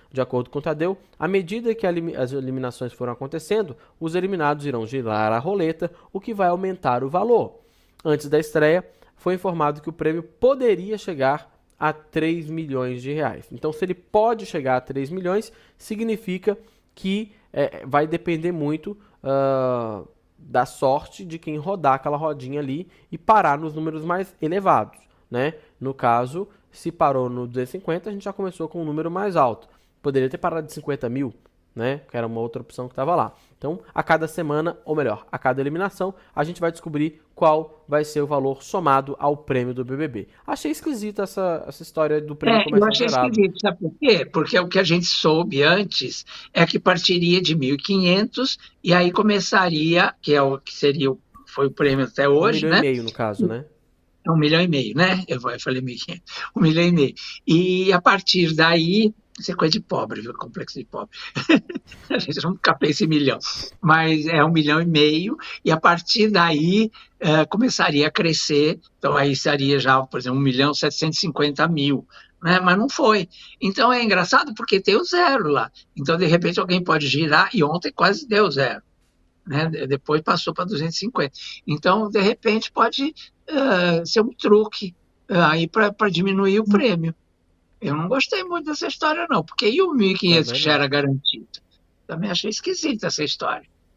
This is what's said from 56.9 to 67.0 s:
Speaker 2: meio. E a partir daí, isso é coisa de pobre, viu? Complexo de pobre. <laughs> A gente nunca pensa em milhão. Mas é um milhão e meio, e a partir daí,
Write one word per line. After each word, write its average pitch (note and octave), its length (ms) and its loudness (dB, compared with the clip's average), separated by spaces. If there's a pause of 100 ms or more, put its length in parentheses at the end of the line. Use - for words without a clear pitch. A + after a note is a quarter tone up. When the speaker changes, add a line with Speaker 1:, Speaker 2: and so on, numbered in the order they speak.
Speaker 2:
meio. C#3+ 220 2 (320)
E F#3 440 4
a F3+ 100 4
partir F#3 540 2
daí, E3+ 600 4 (240)
isso - 120 -6
é F3 40 -6
coisa D#3+ 180 0
de A3 80 0
pobre, A2 400 -6
viu? A2+ 140 -10
Complexo - 440 -12
de A2 60 -10
pobre. - 320 -14 (180)
<laughs> - 760 -2
A C4+ 80 0
gente C#3+ 260 -4
nunca F3 300 0
pensa D3 300 0
em D#3+ 40 2
milhão. C#3+ 300 2 (420)
Mas D#3+ 460 4
é D#3+ 180 2
um E3 60 2
milhão D#3 320 2
e - 20 0
meio, E3 540 2 (260)
e E3 60 2
a D#3+ 100 2
partir F#3 480 2
daí, F3 600 2 (280)